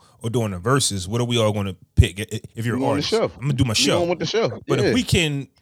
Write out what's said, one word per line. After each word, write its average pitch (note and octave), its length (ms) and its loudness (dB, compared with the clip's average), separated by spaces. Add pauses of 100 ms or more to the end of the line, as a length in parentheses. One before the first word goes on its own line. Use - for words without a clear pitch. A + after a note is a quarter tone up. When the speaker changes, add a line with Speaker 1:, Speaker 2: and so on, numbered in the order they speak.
(220)
Speaker 1:
or A2+ 80 -6
doing A2 240 -2
a F2 60 -8
Verzuz, G2+ 480 0
what A#2 120 -2
are B2 40 0
we A#2+ 120 0
all G#2+ 160 2
gonna G2 220 -4 (220)
pick? F#2+ 240 4
I-, A2 120 -6
i-, A2+ 80 -6 (140)
if A2+ 100 -6
you're A#2+ 120 -2
Speaker 2:
We B2+ 80 -2
Speaker 1:
an C#3 40 2
Speaker 2:
on - 0 -
the - 40 2
Speaker 1:
artist, C#3+ 180 -2
Speaker 2:
show. G#3+ 140 2
Speaker 1:
I'm G2+ 180 -6
gonna C#3+ 120 0
do C3+ 100 2
my A#2+ 80 2
Speaker 2:
We - 20 -2
Speaker 1:
show. - 240 2
Speaker 2:
going F3 100 2
with F3 120 -2
the E3 60 -4
show. D3 400 -2
Speaker 1:
But B2+ 120 0
Speaker 2:
Yeah. B2+ 80 2
Speaker 1:
if D3 80 2
we B3 80 2
can D3 460 0 (140)